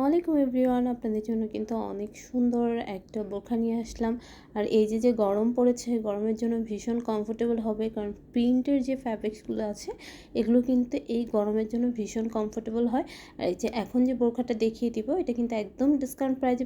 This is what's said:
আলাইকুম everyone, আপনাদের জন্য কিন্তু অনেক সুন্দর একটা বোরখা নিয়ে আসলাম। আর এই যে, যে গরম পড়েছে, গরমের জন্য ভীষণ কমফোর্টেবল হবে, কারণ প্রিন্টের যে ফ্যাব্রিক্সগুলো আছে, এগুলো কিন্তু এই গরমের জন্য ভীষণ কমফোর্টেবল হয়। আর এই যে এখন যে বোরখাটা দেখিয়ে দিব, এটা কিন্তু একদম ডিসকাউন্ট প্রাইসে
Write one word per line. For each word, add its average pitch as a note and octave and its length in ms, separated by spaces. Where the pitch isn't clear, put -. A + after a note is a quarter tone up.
আলাইকুম E4 280
everyone, B3 480
আপনাদের A3 360
জন্য A3+ 140
কিন্তু G#3+ 180
অনেক G3+ 200
সুন্দর A#3+ 400
একটা - 220
বোরখা G3+ 340
নিয়ে A3+ 200
আসলাম। A3+ 300
আর G#3 60
এই G#3+ 140
যে, A3+ 140
যে B3 60
গরম G3+ 240
পড়েছে, B3 320
গরমের G#3+ 340
জন্য A#3 140
ভীষণ G#3+ 280
কমফোর্টেবল A3+ 480
হবে, A3 180
কারণ G#3 160
প্রিন্টের B3+ 440
যে C4 160
ফ্যাব্রিক্সগুলো A3 680
আছে, - 180
এগুলো A#3 200
কিন্তু B3 260
এই A#3+ 80
গরমের G#3+ 360
জন্য A#3+ 140
ভীষণ A3 280
কমফোর্টেবল A3+ 580
হয়। C#4+ 120
আর - 120
এই F3+ 100
যে A#3 60
এখন B3 260
যে C4+ 120
বোরখাটা A#3+ 340
দেখিয়ে A3+ 300
দিব, A3 120
এটা B3+ 180
কিন্তু A#3 140
একদম B3 260
ডিসকাউন্ট C4 400
প্রাইসে B3+ 240